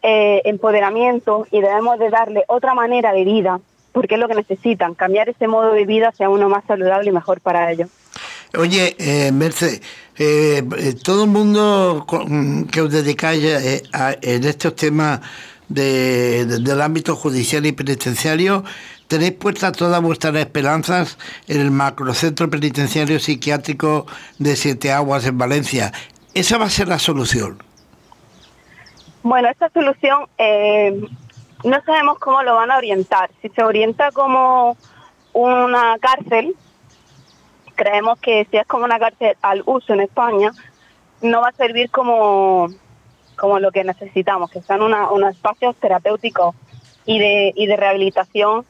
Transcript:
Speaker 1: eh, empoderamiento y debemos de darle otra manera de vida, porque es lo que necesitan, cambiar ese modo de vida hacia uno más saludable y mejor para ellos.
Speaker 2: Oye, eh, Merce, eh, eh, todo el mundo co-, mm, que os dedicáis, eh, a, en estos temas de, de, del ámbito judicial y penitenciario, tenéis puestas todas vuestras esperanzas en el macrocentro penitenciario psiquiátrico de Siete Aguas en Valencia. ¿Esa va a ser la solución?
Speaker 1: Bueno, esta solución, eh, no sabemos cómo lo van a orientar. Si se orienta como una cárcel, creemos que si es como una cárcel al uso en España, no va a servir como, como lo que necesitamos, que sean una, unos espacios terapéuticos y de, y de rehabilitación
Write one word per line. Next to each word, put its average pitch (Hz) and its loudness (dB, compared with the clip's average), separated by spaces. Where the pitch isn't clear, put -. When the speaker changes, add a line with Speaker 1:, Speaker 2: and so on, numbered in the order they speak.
Speaker 1:
eh, 208 4
empoderamiento 214 0
y 208 2
debemos 214 0
de 220 2
darle 214 0
otra 247 0
manera 240 0
de 190 2
vida, 190 2
porque 233 -2
es 220 0
lo 240 0
que 226 -2
necesitan, 190 -2
cambiar 196 0
ese 240 -2
modo 220 2
de 214 2
vida 220 2
hacia 196 -2
uno 202 2
más 202 0
saludable 196 0
y 196 2
mejor 180 -2
para 170 0
ellos. 170 -4
Speaker 2:
Oye, 180 0
eh, 143 0
Merce, 147 0
eh, 151 2
eh, 131 -2
todo 196 2
el 214 4
mundo 208 2
co-, - -4
mm, 147 -2
que 156 -2
os 151 0
dedicáis, 151 0
eh, 139 0
a, 131 -2
en 123 0
estos 151 -2
temas 151 0
de, 127 0
de, 117 -2
del 139 0
ámbito 156 -2
judicial 135 -2
y 151 0
penitenciario, 156 -2
tenéis 170 0
puestas 190 -4
todas 175 0
vuestras 160 -2
esperanzas 156 -2
en 151 -2
el 143 2
macrocentro 139 -2
penitenciario 147 -2
psiquiátrico 147 -2
de 143 0
Siete 135 -2
Aguas 139 0
en 127 -2
Valencia. 123 -2
¿Esa 190 0
va 220 0
a 196 -2
ser 196 -2
la 160 -2
solución? 120 -2
Speaker 1:
Bueno, 240 2
esta 320 -2
solución, 277 0
eh, 208 2
no 262 2
sabemos 294 0
cómo 269 0
lo 247 2
van 226 2
a 269 4
orientar. 196 0
Si 226 -10
se 233 0
orienta 220 2
como 262 2
una 247 2
cárcel, 254 0
creemos 208 0
que 214 0
si - 0
es 208 0
como 240 -4
una 233 0
cárcel 220 0
al 196 -2
uso 247 -2
en 196 2
España, 208 0
no 233 2
va 240 2
a 247 -16
servir 240 -2
como, 202 2
como 202 2
lo 196 2
que 190 0
necesitamos, 185 -4
que 180 -12
sean 196 -2
una, 214 2
unos 196 0
espacios 233 -2
terapéuticos 185 -2
y 220 0
de, 202 2
y 202 -2
de 208 2
rehabilitación 202 0